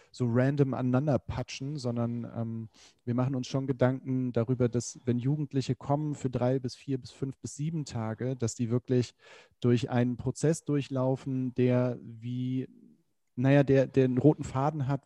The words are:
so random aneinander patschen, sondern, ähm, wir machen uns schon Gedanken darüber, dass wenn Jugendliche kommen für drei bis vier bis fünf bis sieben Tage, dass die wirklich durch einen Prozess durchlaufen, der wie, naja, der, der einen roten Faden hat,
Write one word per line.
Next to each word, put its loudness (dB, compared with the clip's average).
so -2
random 2
aneinander 2
patschen, -8
sondern, -4
ähm, -6
wir -2
machen 0
uns -4
schon -2
Gedanken 0
darüber, 2
dass -6
wenn 0
Jugendliche -2
kommen -2
für -4
drei 0
bis -8
vier -4
bis -14
fünf -8
bis -12
sieben -4
Tage, -6
dass -2
die -2
wirklich 0
durch 2
einen 2
Prozess -2
durchlaufen, -2
der 2
wie, -6
naja, 6
der, 4
der 4
einen 0
roten 6
Faden -2
hat, -2